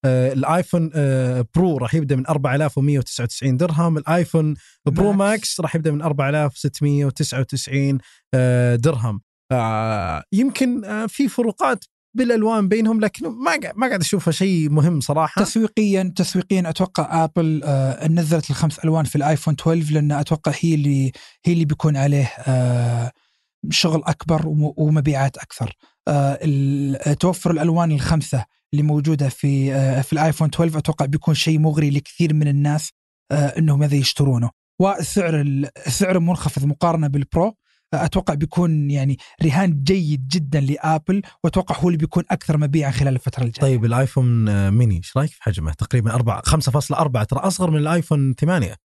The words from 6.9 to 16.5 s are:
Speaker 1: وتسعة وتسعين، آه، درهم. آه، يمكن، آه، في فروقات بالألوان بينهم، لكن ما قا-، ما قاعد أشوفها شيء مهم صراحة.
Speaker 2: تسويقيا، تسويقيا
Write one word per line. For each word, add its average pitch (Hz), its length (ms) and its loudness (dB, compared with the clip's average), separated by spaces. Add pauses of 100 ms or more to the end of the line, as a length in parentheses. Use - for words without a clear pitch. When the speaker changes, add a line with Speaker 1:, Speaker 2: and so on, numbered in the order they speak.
Speaker 1:
وتسعة 135 340 -4
وتسعين، 135 580 -2 (360)
آه، 123 420 2
درهم. 117 460 0 (300)
آه، 110 720 -2 (100)
يمكن، 247 520 0
آه، 214 200 -6
في 262 220 -2
فروقات 233 580 -2 (320)
بالألوان 226 500 2
بينهم، 220 340 2
لكن 220 280 -2
ما 254 220 -2
قا-، 285 240 -4
ما 240 120 -2
قاعد 208 140 -2
أشوفها 170 300 0
شيء 170 380 0
مهم 151 300 2
صراحة. 156 440 0
Speaker 2:
تسويقيا، 196 720 0
تسويقيا 180 540 0